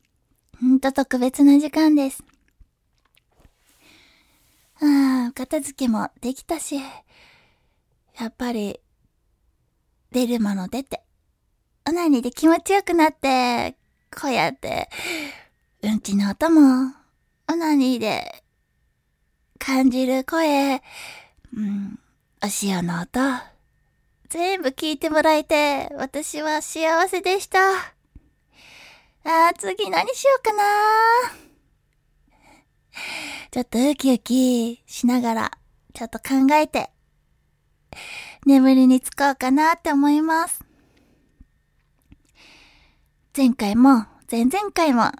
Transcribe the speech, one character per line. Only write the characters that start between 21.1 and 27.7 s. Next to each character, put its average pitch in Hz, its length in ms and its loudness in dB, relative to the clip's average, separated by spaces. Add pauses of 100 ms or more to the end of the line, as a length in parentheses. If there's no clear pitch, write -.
う 214 40 -8
ん、 101 380 -6 (440)
お 208 40 -6 (160)
塩 185 240 -4
の 175 140 -6
音、 180 180 -8 (1120)
全 370 340 -4
部 262 60 -2
聞 311 220 -6
い 302 80 -6
て 320 120 -4
も 311 120 0
ら 311 120 4
え 302 80 0
て、 294 540 -2
私 294 460 -10
は 302 200 -4
幸 330 460 -2
せ 359 140 -4
で 370 180 -2
し - 80 -14
た。 381 100 0 (1700)